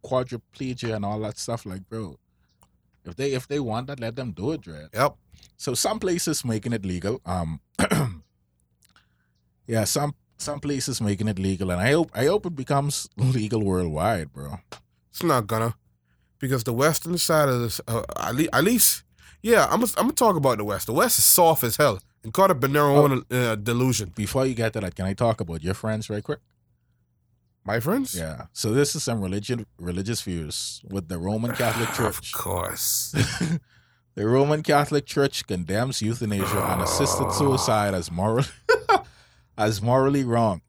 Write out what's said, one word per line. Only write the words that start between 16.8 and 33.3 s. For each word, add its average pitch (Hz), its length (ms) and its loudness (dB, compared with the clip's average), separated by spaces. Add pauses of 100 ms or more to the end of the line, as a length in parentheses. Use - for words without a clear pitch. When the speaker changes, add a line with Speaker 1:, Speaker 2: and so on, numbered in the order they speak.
Speaker 2:
side 151 320 4
of 123 100 2
this, 117 260 -2
uh, 113 180 -2 (120)
at 107 180 -4
le-, 139 160 0
at 139 140 4
least, - 380 4 (400)
yeah, 214 240 6
I'm 190 140 2
gonna, 240 180 0
I'm 190 60 2
gonna 277 100 2
talk 214 220 4
about 131 200 4
the 107 80 -4
West. 101 220 -4
The 113 80 -4
West 226 240 2
is - 80 6
soft 165 360 6
as 117 140 -2
hell, 127 240 4 (240)
and 110 80 -10
caught 190 180 6
up 135 140 2
in 135 80 2
their 147 120 6
Speaker 1:
Oh. 143 200 8
Speaker 2:
own, 135 260 2
uh, 123 260 2
delusion. 117 600 -2
Speaker 1:
Before 131 300 -2
you 131 80 -2
get 113 180 -2
to 110 80 -4
that, 90 140 -6
can 95 100 -6
I 95 80 -2
talk 110 300 0
about 82 200 -8
your 92 120 -2
friends 110 340 -4
right 104 160 -6
quick? 147 140 -4 (1200)
Speaker 2:
My 107 160 -2
friends? 196 380 -2
Speaker 1:
Yeah. 78 380 -8
So 107 180 -2
this 143 240 2
is 147 80 -6
some 117 160 -2
religion, 104 460 -4 (120)
religious 92 440 -4
views 82 680 -6
with 92 200 -6
the 87 100 -6
Roman 110 360 -2
Catholic 113 340 0
Speaker 2:
<sighs> - 20 -4
Of - 60 -8 (260)
Speaker 1:
Church. - 100 -12
Speaker 2:
course. - 840 -4
Speaker 1:
<laughs> - 440 0 (580)